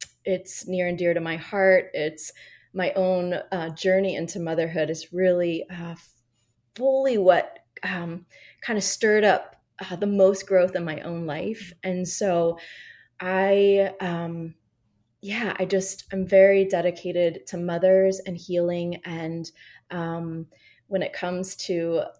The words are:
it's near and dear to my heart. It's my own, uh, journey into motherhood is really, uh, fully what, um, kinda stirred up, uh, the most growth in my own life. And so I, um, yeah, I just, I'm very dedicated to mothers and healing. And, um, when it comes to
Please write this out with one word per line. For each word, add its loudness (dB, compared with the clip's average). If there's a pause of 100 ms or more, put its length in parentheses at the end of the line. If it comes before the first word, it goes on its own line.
(240)
it's -6
near -2
and -4
dear 2
to -2
my -4
heart. 2
It's -6 (400)
my -2
own, 0 (180)
uh, -4
journey 0
into -6
motherhood -2
is -10
really, 0
uh, -12 (800)
fully 2
what, 6 (240)
um, -8 (380)
kinda -2
stirred 2
up, 0 (160)
uh, -10
the -4
most 4
growth 4
in -4
my -8
own -8
life. -8
And -4
so 0 (640)
I, 2
um, -6 (680)
yeah, -6
I -2
just, -4
I'm -4
very 6
dedicated -2
to -10
mothers 2
and -10
healing. -2
And, -8 (400)
um, -6 (420)
when -2
it -6
comes -6
to -2 (180)